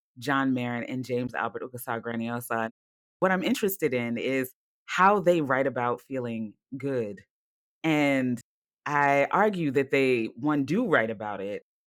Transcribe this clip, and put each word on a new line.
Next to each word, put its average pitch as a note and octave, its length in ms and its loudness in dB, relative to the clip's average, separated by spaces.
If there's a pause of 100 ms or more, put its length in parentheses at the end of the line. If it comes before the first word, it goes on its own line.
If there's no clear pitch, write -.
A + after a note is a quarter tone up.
(180)
John C3+ 360 0
Marin, A#2+ 300 -4
and B2+ 200 -6
James B2 300 -4
Albert A#2+ 280 -4
Ukasa B2 380 -8
Graniosa. A#2 720 -4 (500)
What F#3 100 2
I'm F#3 140 0
interested F#3+ 500 -2
in A#2 220 -2
is B2+ 360 -2 (340)
how G3 340 4
they E3+ 200 4
write C3+ 280 0
about A#2+ 320 -2
feeling A#2 540 -6 (220)
good. B2 440 -4 (640)
And C#3 560 2 (460)
I C#3+ 440 4
argue F3+ 420 2
that C3+ 200 2
they, C3 440 2
one, D3 280 0
do G3+ 240 0
write A#2+ 220 4
about G#2 300 -6
it, G2 220 -8 (240)